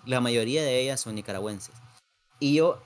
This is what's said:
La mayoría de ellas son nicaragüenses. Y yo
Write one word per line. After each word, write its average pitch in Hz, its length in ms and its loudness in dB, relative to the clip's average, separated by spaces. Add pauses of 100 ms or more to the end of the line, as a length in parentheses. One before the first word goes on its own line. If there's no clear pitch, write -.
La 127 160 0
mayoría 120 420 0
de 127 160 2
ellas 131 220 -2
son 110 140 -8
nicaragüenses. 101 580 -8 (640)
Y 143 140 2
yo 160 320 2